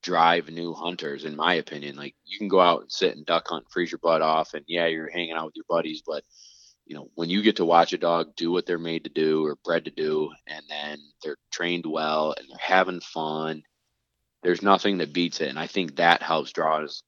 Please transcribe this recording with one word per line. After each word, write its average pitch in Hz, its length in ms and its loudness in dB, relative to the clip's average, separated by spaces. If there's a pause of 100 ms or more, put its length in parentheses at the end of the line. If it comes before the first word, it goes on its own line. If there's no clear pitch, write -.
drive 85 460 4
new 85 260 -8
hunters, 80 520 -8
in 73 100 -8
my 82 180 2
opinion. 73 420 -6
Like, 71 180 -14 (100)
you - 140 -16
can 107 100 -6
go 92 120 6
out 87 220 6
and - 100 -14
sit - 240 0
and 76 100 -16
duck 85 220 0
hunt, 80 220 -8
freeze 87 200 -2
your 85 80 -8
butt 82 240 2
off, 80 320 0
and, 73 120 -10
yeah, 85 200 0
you're 80 240 -2
hanging 85 220 -6
out 80 140 -6
with 78 100 -14
your 80 120 -14
buddies, 80 380 -2
but, 76 180 -6 (640)
you - 80 -14
know, 73 200 -16
when 85 140 -4
you 98 140 0
get 104 140 4
to 92 100 2
watch 82 260 6
a 90 60 -6
dog 85 380 0
do 85 140 -2
what 87 140 0
they're 87 140 -2
made 82 260 -4
to - 60 -12
do 78 340 2
or 73 200 -2
bred 82 200 0
to 78 60 -10
do, 78 400 -2 (160)
and 78 240 -12
then 76 280 -10 (240)
they're 76 140 -8 (160)
trained 87 340 -2
well 78 520 0
and - 100 -16
they're 67 100 -20
having 92 420 2
fun, 78 600 -6 (800)
there's 87 180 0
nothing 98 380 4
that 73 160 -4
beats 85 260 -2
it. 76 80 -2
And 67 100 -8
I 78 80 -6
think 78 300 -6
that 85 260 6
helps 78 300 -2
draw 78 320 2
us 71 240 -12